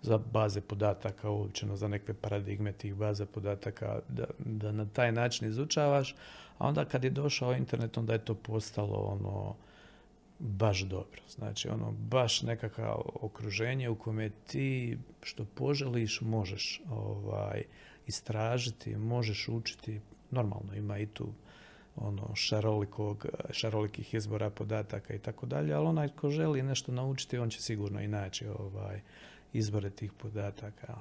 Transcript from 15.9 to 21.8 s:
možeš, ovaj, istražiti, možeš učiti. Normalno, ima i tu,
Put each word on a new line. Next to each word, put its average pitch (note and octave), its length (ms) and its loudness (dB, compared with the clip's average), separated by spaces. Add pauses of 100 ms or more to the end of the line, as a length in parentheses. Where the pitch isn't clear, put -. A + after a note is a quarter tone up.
možeš, A2 680 0
ovaj, G2+ 720 -2 (440)
istražiti, A2+ 880 -2
možeš A2 520 0
učiti. A2 520 -4 (300)
Normalno, G2+ 440 0
ima G#2 240 -4
i G#2+ 80 -2
tu, - 260 -6 (640)